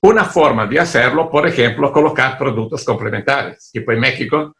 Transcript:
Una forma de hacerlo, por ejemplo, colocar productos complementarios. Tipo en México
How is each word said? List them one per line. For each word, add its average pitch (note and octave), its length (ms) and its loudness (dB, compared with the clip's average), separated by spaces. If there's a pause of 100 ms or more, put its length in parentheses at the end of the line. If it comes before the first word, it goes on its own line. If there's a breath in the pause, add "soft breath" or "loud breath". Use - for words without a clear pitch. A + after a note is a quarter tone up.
Una G#3 240 4
forma A#2+ 420 2
de C3 140 0
hacerlo, D#3 500 0
por D3 160 2
ejemplo, C3 460 0
colocar D3 460 2
productos A2+ 460 -4
complementarios. A2 880 -4
Tipo A2+ 220 -6
en A2+ 80 0
México C3+ 600 -2